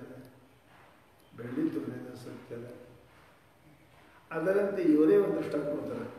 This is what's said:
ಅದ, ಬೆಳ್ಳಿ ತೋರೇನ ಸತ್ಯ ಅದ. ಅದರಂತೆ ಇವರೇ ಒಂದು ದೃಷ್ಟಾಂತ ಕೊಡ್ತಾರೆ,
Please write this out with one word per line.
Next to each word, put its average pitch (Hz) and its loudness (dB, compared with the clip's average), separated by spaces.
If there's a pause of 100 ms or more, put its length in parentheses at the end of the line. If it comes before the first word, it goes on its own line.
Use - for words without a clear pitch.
ಅದ, - -16 (1300)
ಬೆಳ್ಳಿ 120 -4 (100)
ತೋರೇನ - -8 (120)
ಸತ್ಯ - -14
ಅದ. 120 -14 (1700)
ಅದರಂತೆ 190 0 (100)
ಇವರೇ 151 8
ಒಂದು 160 0
ದೃಷ್ಟಾಂತ 147 -2
ಕೊಡ್ತಾರೆ, 113 -6 (120)